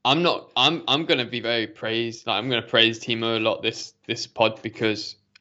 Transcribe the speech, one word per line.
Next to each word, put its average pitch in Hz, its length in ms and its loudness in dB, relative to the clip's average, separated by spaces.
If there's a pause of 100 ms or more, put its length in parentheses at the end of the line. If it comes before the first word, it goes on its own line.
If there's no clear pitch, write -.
I'm 147 200 2
not, 143 320 0
I'm, 147 320 2
I'm 143 160 0
gonna 147 200 2
be 120 160 -6
very 113 280 0
praised. 113 580 -6
Like, 110 100 0
I'm 120 140 -2
gonna 117 100 0
praise 113 380 4
Timo 113 380 -2
a 110 40 0
lot 110 220 0
this, - 320 -6 (120)
this 113 200 -6
pod, 113 340 0
because 110 540 -4 (260)